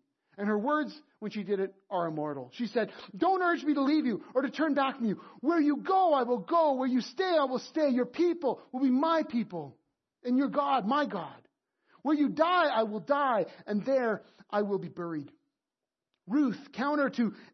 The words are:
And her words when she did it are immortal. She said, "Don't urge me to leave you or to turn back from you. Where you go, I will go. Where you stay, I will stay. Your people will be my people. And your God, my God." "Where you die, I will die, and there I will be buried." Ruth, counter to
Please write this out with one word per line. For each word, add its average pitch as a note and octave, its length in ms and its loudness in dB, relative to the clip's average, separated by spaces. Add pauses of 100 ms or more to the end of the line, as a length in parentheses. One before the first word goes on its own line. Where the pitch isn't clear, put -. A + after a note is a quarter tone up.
(360)
And G3+ 100 -4
her G#3+ 120 0
words C4+ 380 -2 (220)
when G#3+ 140 -10
she G#3+ 100 -6
did F#3+ 160 -2
it F#3+ 160 -4 (160)
are F3 160 -2
immortal. D3 480 -6
She A#3 140 -6
said, G#3+ 240 -2 (240)
"Don't F#4 260 2
urge E4+ 220 0
me D4 100 2
to C#4 80 0
leave C#4+ 240 2
you G#3 160 -2 (120)
or B3+ 80 2
to C4 80 -2
turn D4+ 240 0
back C4+ 240 0
from A#3 80 -2
you. F#3+ 140 -2 (200)
Where E4 200 2
you D4 180 2
go, F#4 340 4
I C4+ 100 4
will A#3+ 160 0
go. D#4 360 2
Where B3+ 120 -2
you B3 140 2
stay, F#4 360 -2
I D4 80 4
will B3+ 140 -2
stay. D4+ 300 -2
Your B3 180 2
people D#4+ 640 0
will B3+ 100 -6
be C4+ 100 4
my D#4 380 2
people. F3 480 -6 (460)
And B3 160 0
your C#4 100 2
God, C4+ 380 0
my C#4 200 2
God." F3 420 -10 (600)
"Where D4+ 80 4
you C#4+ 140 2
die, D#4+ 420 2
I A3+ 120 2
will G#3+ 160 -6
die, C4 440 2 (220)
and G#3 180 -2
there B3 380 0 (260)
I G#3 140 0
will G3 160 -2
be E3+ 100 -8
buried." E3 420 -8 (960)
Ruth, B3 300 2 (160)
counter C#4+ 380 0
to A#3 240 0 (200)